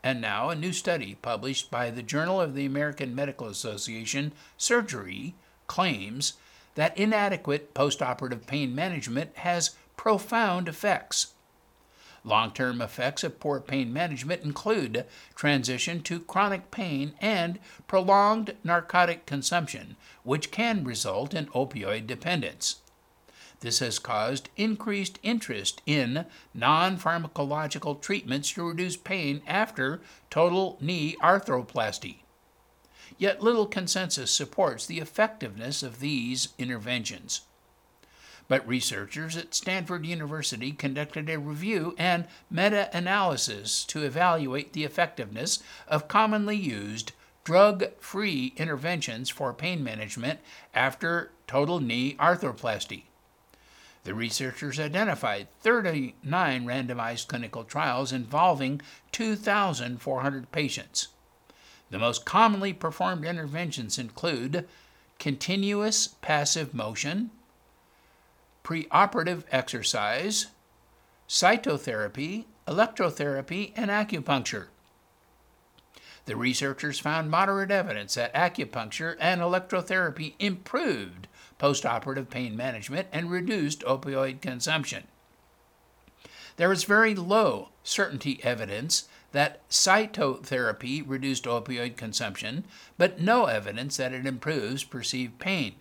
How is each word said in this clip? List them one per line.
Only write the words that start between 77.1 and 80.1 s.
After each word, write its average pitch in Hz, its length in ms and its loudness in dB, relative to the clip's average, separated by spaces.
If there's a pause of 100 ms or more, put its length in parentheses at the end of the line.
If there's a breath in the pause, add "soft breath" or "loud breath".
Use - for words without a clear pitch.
moderate 196 420 2
evidence 135 440 0
that 120 180 0
acupuncture 156 840 -2
and 175 220 2
electrotherapy 180 960 0